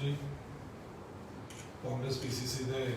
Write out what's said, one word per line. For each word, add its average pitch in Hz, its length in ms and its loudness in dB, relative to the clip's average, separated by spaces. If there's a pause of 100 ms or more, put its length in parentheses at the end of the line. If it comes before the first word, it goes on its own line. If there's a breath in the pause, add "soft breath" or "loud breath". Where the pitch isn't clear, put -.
ਜੀ, 143 140 6 (1700)
ਕਾਂਗਰਸ 127 340 2
ਪੀ 127 140 0
ਸੀ 123 160 2
ਸੀ 131 160 2
ਦੇ 131 220 4 (120)